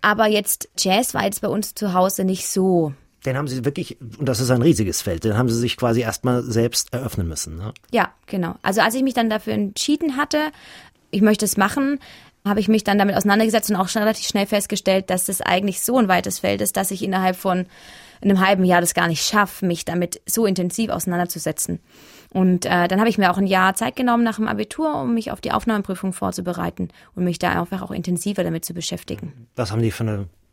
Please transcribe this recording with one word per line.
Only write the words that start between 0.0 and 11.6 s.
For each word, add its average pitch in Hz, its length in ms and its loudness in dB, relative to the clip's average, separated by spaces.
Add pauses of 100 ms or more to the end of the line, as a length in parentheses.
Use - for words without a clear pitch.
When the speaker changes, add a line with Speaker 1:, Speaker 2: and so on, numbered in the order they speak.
Speaker 1:
aber 214 260 2
jetzt 208 500 -2
Jazz 196 380 2
war - 80 0
jetzt 202 180 -2
bei 208 60 -2
uns - 260 -2
zu 196 200 -4
Hause 190 320 2
nicht 185 220 -2
so. 175 460 2 (320)
Speaker 2:
Den 131 120 -2
haben 147 100 -4
Sie 123 180 -4
wirklich, 143 320 -6 (220)
und 143 80 -2
das 117 140 0
ist 127 100 2
ein 123 100 4
riesiges 117 400 2
Feld, 85 220 -4
den 107 140 2
haben 123 120 2
Sie 113 80 0
sich 120 200 -2
quasi 120 240 2
erstmal 120 420 0
selbst 117 500 -2
eröffnen 104 340 -4
müssen, 78 280 -8
ne? 98 180 -8 (180)
Speaker 1:
Ja, 208 200 0 (160)
genau. 180 340 -4
Also 196 200 0
als 214 140 2
ich 262 60 0
mich 269 120 0
dann 226 160 2
dafür 214 240 -4
entschieden 254 640 -2
hatte, 302 340 -2 (580)
ich 196 120 0
möchte 214 240 4
es 202 100 -2
machen, 269 440 0 (460)